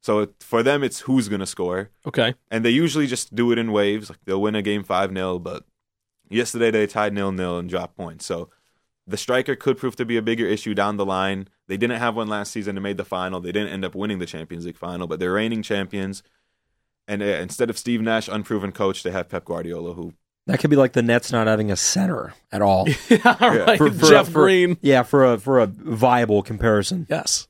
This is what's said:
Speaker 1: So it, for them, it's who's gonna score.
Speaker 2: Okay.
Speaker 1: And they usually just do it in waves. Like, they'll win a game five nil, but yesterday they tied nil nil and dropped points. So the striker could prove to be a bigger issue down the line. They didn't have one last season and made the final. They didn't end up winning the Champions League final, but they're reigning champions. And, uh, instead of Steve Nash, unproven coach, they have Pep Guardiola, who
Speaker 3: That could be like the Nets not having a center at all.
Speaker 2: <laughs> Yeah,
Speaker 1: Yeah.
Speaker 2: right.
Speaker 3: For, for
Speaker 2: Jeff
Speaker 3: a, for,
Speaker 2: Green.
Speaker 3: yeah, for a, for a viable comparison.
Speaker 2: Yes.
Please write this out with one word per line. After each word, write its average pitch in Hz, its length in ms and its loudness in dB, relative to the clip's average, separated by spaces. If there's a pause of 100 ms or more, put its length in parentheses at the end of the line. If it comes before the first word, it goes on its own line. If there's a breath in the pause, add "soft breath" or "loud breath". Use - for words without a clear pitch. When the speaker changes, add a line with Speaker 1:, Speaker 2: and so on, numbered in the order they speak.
Speaker 1:
So 107 180 0
it, 101 200 -4
for 117 240 -2
them, 139 200 2
it's - 180 -4
who's 127 280 0
gonna 98 160 -2
score. 92 440 -4 (160)
Speaker 2:
Okay. 123 300 -2 (160)
Speaker 1:
And 113 120 -2
they 117 60 4
usually 147 380 0
just 123 280 -6
do 120 160 2
it 117 60 2
in 113 140 -2
waves. 104 380 0
Like, - 160 -20
they'll 95 160 -2
win 107 140 0
a 107 60 -2
game 104 220 -2
five 95 280 -2
nil, 92 280 -4
but 85 240 -12 (680)
yesterday 117 420 0
they 107 160 2
tied 104 260 -2
nil 98 180 -2
nil 90 260 -4
and 87 120 -8
dropped 85 280 -8
points. 80 280 -12
So 87 240 -8 (580)
the 92 100 -8
striker 127 380 -2
could 131 220 -2
prove 127 200 -6
to 123 80 -4
be 117 120 -2
a 113 40 0
bigger 113 240 0
issue 104 280 -4
down 101 240 -2
the 98 80 -2
line. 95 420 -4 (200)
They 95 100 -6
didn't 117 220 -2
have 120 160 -2
one 110 120 -4
last 104 240 -6
season 101 260 -8
and 95 60 -8
made 98 140 -6
the 98 80 -6
final. 92 340 -6
They 87 120 -10
didn't 101 220 -4
end 95 120 -8
up 87 100 -8
winning 101 240 -6
the 90 60 -6
Champions 82 400 -12
League 87 120 -14
final, 87 300 -10
but 82 120 -10
they're 90 140 -2
reigning 110 300 -2
champions. 98 580 -6 (840)
And, 104 140 -6
uh, 101 40 -4
instead 98 440 -2
of 113 80 -6
Steve 120 240 -2
Nash, 113 280 0
unproven 101 420 -4
coach, 95 320 -2
they 90 80 -4
have 92 180 -4
Pep 87 160 -6
Guardiola, 85 480 -8
who 85 200 -12 (340)
Speaker 3:
That - 120 0
could 160 100 2
be 147 80 6
like 131 160 6
the 131 80 2
Nets 117 300 2
not 113 160 2
having 107 240 2
a 95 60 0
center - 560 -2 (180)
at 101 100 -2
all. 98 260 4 (120)
Speaker 2:
<laughs> - 100 -18
Yeah, 226 80 10 (240)
Speaker 1:
Yeah. 240 60 6 (160)
Speaker 2:
right. 202 140 4
Speaker 3:
For, 147 140 6
for 165 180 2
Speaker 2:
Jeff - 180 8
Speaker 3:
a, 170 40 -10
for, 160 120 4
Speaker 2:
Green. 180 380 4
Speaker 3:
yeah, 135 220 6
for 131 300 6
a, 117 40 0
for 127 220 2
a 113 80 6
viable 113 760 2
comparison. 113 680 0
Speaker 2:
Yes. - 400 -4